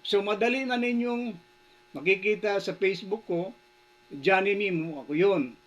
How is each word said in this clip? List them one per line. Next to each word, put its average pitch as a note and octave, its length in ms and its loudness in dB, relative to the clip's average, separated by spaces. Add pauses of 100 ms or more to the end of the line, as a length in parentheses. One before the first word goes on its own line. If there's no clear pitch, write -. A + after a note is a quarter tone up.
So, G3+ 240 2
madali A#3+ 400 0
na B3 160 0
ninyong A#3+ 560 -2 (560)
makikita G3 640 0
sa F#3+ 160 -4
Facebook F#3+ 560 -2
ko, F#3 240 -2 (560)
Johnny F#3+ 480 2
Mimo, E3 480 -2
ako C#3+ 80 -6
yun. D#3+ 400 2 (140)